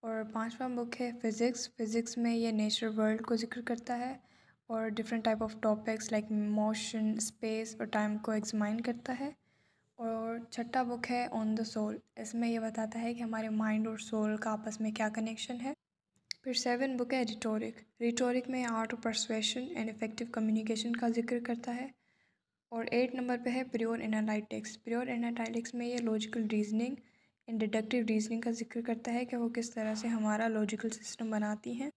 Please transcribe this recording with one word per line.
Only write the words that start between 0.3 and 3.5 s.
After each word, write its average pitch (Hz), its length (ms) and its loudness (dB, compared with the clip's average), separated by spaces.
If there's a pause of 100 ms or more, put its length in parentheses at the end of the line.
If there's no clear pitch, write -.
पांचवा 233 340 -2
बुक 240 260 -2
है 247 160 -2 (100)
फिजिक्स। 233 460 2 (120)
फिजिक्स 233 400 0
में 233 160 4
ये 226 180 2
नेचर 214 380 2
वर्ल्ड 220 320 4
को 226 140 2
जिक्र 233 260 -2